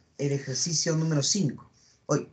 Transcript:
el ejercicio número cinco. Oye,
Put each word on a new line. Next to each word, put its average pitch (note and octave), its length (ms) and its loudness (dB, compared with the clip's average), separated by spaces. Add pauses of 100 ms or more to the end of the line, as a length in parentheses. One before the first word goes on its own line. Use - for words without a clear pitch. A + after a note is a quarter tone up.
(180)
el C#3+ 140 0
ejercicio D3 640 0
número D#3+ 280 2
cinco. - 480 -2 (340)
Oye, - 280 0